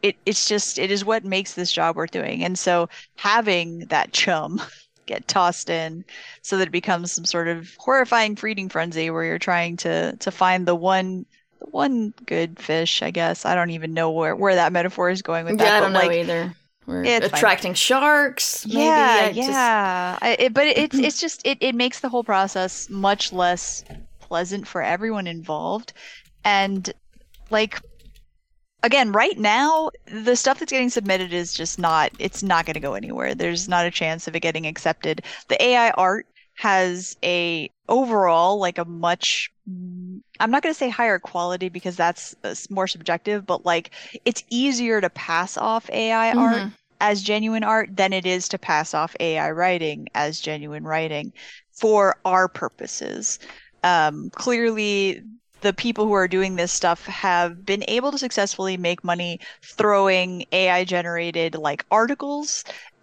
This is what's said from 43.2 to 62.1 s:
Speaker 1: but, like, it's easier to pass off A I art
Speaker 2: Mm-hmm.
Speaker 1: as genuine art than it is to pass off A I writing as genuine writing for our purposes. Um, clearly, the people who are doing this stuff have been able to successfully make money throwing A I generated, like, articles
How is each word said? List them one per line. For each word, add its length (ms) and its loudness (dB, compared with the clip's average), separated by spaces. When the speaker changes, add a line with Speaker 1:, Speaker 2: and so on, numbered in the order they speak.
Speaker 1:
but, 200 -2
like, 260 0
it's 240 -2
easier 520 0
to 80 2
pass 480 -4
off 340 -2
A 200 0
I 220 2
art 240 4
Speaker 2:
Mm-hmm. 120 -4
Speaker 1:
as 220 2
genuine 400 0
art 320 0
than 160 2
it 140 -2
is 240 0
to 80 -4
pass 360 -2
off 280 -2
A 160 0
I 140 0
writing 640 -2
as 260 -4
genuine 420 -8
writing 480 -4
for 540 4
our 240 4
purposes. 880 -8
Um, 480 2
clearly, 920 0
the 120 2
people 320 0
who 80 2
are 140 4
doing 300 0
this 160 0
stuff 320 0
have 600 0
been 220 -2
able 240 0
to 60 -4
successfully 580 -2
make 280 -2
money 360 -2
throwing 880 2
A 180 4
I 140 4
generated, 720 -2
like, 340 -4
articles 760 0